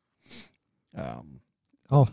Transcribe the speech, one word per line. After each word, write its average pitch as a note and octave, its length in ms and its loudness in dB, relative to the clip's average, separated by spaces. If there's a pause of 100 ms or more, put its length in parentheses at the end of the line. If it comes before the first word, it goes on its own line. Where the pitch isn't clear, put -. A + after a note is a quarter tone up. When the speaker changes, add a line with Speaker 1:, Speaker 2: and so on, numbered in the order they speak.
(960)
Speaker 1:
Ehm, B1+ 420 -12 (500)
Speaker 2:
Ja, C#3 240 6